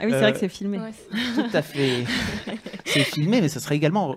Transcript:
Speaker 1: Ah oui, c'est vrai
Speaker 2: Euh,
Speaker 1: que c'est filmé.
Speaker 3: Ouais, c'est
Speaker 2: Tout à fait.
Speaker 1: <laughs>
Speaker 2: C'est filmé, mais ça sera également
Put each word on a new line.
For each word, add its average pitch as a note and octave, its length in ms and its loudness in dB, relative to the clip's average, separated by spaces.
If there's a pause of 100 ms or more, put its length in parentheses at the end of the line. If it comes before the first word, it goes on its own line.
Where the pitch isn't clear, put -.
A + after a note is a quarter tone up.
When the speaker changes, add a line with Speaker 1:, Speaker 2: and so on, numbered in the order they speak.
Speaker 1:
Ah G3+ 60 -2
oui, A3+ 60 2
c'est - 80 2
vrai G#3+ 100 6
Speaker 2:
Euh, - 20 6
Speaker 1:
que - 80 -2
c'est F#3+ 100 0
filmé. G3 300 -4
Speaker 3:
Ouais, A3 140 -8
c'est B3 500 -4
Speaker 2:
Tout A3 140 -2
à D3+ 40 4
fait. C3 440 0 (400)
Speaker 1:
<laughs> - 400 -10
Speaker 2:
C'est C#3+ 180 2
filmé, E3+ 380 2
mais D#3 80 4
ça B2+ 100 -4
sera D3 160 -2
également D#3 420 2